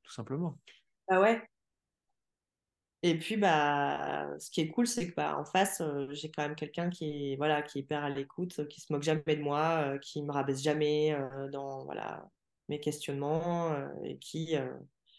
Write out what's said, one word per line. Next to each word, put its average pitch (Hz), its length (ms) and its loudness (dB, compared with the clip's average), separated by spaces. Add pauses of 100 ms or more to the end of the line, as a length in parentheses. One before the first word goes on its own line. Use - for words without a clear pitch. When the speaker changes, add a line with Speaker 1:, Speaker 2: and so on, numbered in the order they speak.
Speaker 1:
tout - 80 -20
simplement. 143 480 -6 (480)
Speaker 2:
Bah 185 140 6
ouais. 226 200 6 (1600)
Et 170 160 4
puis, 165 180 -2
bah, 147 920 4 (120)
ce - 120 -14
qui - 100 0
est 160 80 2
cool, 240 180 2
c'est 180 220 -2
que, 175 60 -10
bah, 151 240 0
en 147 60 -4
face, 196 360 2
euh, 143 300 -2
j'ai 151 200 -8
quand 151 120 -2
même 147 120 -4
quelqu'un 170 360 -4
qui 147 420 -4
est, - 20 -4
voilà, 147 280 2
qui 147 160 -8
est - 20 -6
hyper 147 220 -4
à 143 60 -2
l'écoute, 143 580 -6
qui - 140 -16
se - 120 -6
moque 143 100 0
jamais 156 320 2
de 151 60 -6
moi, 151 440 2
euh, 139 140 -2
qui 147 240 -8
me 143 80 -4
rabaisse 139 300 0
jamais, 151 520 4
euh, 135 360 -4
dans, 139 360 -8
voilà, - 420 -8 (400)
mes 147 120 -4
questionnements, 156 960 0
euh, 139 140 -2 (160)
et - 140 -8
qui, 160 380 -4
euh, 131 180 0 (460)